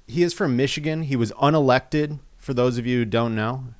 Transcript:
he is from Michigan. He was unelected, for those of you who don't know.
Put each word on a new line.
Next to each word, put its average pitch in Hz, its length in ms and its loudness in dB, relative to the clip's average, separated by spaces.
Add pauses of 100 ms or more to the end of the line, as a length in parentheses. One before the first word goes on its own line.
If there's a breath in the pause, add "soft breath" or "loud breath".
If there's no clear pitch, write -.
he 147 160 -2
is 170 100 2
from 127 240 0
Michigan. 151 460 -2
He 139 140 -2
was 113 160 0
unelected, 147 880 2 (180)
for - 160 -8
those 123 240 2
of 117 80 -4
you 123 140 0
who 120 40 2
don't 117 300 0
know. 120 300 -4 (160)